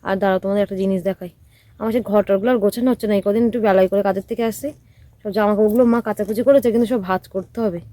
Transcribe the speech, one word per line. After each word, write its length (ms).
আর 140
দাঁড়াও, 220
তোমাদের 240
একটা 140
জিনিস 260
দেখাই। 280
আমার 140
সেই 80
ঘর 220
টরগুলো 280
আর 80
গোছানো 320
হচ্ছে 160
না, 80
এই 100
কদিন 220
একটু 140
বেলায় 280
করে 140
কাজের 200
থেকে 220
আসছি। 240
সব 80
জামা 260
কাপড়গুলো 280
মা 160
কাচাকুচি 420
করেছে, 300
কিন্তু 140
সব 160
ভাঁজ 260
করতে 320
হবে। 200